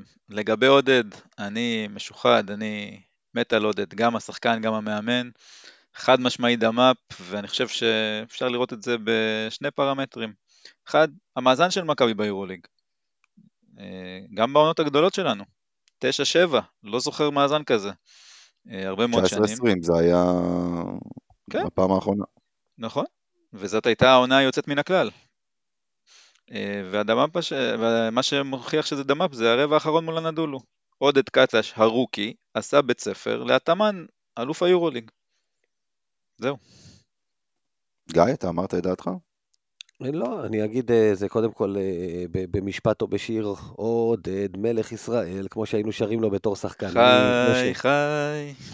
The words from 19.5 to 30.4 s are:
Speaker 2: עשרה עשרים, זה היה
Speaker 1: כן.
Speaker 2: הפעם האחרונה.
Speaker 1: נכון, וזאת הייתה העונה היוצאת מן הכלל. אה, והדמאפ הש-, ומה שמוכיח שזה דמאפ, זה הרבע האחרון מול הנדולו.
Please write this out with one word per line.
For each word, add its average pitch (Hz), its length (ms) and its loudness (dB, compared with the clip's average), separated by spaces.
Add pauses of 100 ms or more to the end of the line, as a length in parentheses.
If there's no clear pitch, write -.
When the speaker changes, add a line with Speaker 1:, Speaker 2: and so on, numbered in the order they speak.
Speaker 2:
עשרה 123 120 -2
עשרים, 92 180 2
זה 85 160 2
היה 87 240 4 (1300)
Speaker 1:
כן. 330 160 -6
Speaker 2:
הפעם 95 260 0
האחרונה. 98 320 0 (540)
Speaker 1:
נכון, 113 280 -6 (480)
וזאת 101 320 -4
הייתה 127 260 6
העונה 127 260 6
היוצאת 135 300 0
מן 143 120 -2
הכלל. 151 300 0 (1400)
אה, 101 300 -8 (100)
והדמאפ 117 440 0
הש-, 165 180 -4
ומה 117 680 0
שמוכיח 139 640 -2
שזה 139 180 -6
דמאפ, 147 300 0
זה 117 180 2
הרבע 143 220 2
האחרון 160 320 2
מול 160 120 -6
הנדולו. 160 420 -4 (380)